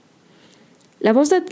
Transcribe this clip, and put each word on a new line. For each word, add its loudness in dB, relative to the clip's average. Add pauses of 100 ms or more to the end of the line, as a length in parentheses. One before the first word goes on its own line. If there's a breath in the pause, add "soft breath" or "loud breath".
(1000 soft breath)
La 0
voz 2
de 0